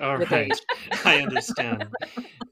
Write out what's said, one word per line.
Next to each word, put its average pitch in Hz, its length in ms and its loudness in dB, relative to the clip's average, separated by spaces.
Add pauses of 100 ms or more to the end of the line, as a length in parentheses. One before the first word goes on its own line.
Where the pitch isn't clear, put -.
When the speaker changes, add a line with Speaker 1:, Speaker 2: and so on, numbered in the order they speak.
Speaker 1:
All 139 180 0
Speaker 2:
with - 120 2
Speaker 1:
right. - 160 2
Speaker 2:
age. - 160 -2 (200)
Speaker 1:
<laughs> - 220 -4
I - 160 8
understand. 120 680 -2 (120)
Speaker 2:
<laughs> - 40 -10 (480)